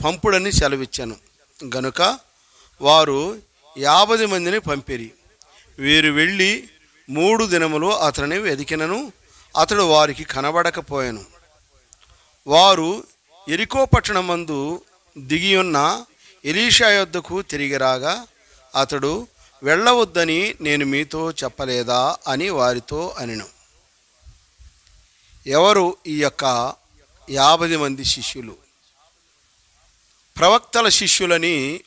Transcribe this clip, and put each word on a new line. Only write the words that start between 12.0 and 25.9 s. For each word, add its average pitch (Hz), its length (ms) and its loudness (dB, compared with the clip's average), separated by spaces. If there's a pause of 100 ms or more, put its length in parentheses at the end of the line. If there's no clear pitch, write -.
వారు 175 580 4 (440)
ఎరికో 220 360 0
పట్టణమందు 175 1000 -2 (360)
దిగియున్న 175 840 0 (400)
ఎలీషా 214 460 2
యొద్దకు 185 520 -2
తిరిగి 143 340 -6
రాగా, 135 500 -2 (480)
అతడు, 143 540 -2 (340)
"వెళ్ళవద్దని 175 1000 2
నేను 147 260 0
మీతో 151 440 -4
చెప్పలేదా?" 127 840 -2 (100)
అని 147 240 -4
వారితో 143 680 -4
అనెను. 110 280 -10 (2000)
ఎవరు 180 500 4 (100)